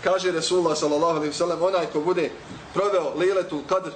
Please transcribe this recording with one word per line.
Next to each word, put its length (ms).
Kaže 280
Resulullah 460
sallallahu 380
alejhi 120
ve 60
sellem, 280
onaj 240
ko 140
bude 300
proveo 420
Lejletul 520
Kadr 280